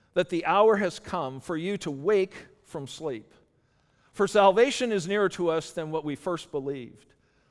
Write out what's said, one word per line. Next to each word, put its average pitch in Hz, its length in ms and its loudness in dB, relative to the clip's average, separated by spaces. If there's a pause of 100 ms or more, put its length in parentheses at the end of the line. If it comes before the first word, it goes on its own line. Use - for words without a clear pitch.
(140)
that 175 140 0
the 165 180 -4
hour 208 300 6
has 196 240 -2
come 135 400 -8
for 170 160 -6
you 180 220 -4
to 170 120 -8
wake 190 460 0 (260)
from - 240 -12
sleep. 131 480 -10 (760)
For 196 160 0
salvation 220 640 4
is 180 160 -2
nearer 202 220 2
to 175 200 -2
us 160 220 -4
than 160 180 -8
what 156 140 -4
we 147 100 -6
first - 380 -8
believed. 135 600 -10 (380)